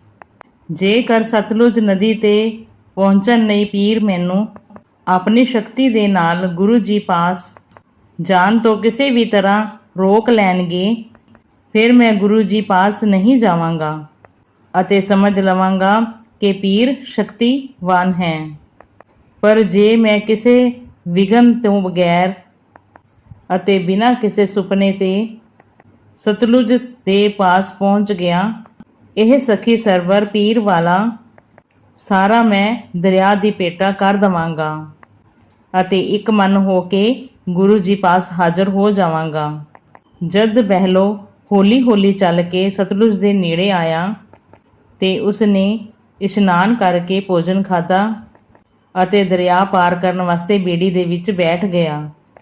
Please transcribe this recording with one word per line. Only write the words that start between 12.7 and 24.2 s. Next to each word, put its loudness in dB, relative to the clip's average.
ਨਹੀਂ 2
ਜਾਵਾਂਗਾ -2
ਅਤੇ 0
ਸਮਝ 0
ਲਵਾਂਗਾ 0
ਕਿ 0
ਪੀਰ 0
ਸ਼ਕਤੀਵਾਨ -2
ਹੈ। -4
ਪਰ 4
ਜੇ 2
ਮੈਂ 2
ਕਿਸੇ 2
ਵਿਘਨ 4
ਤੋਂ 2
ਬਗੈਰ 0
ਅਤੇ 0
ਬਿਨਾਂ 0
ਕਿਸੇ 0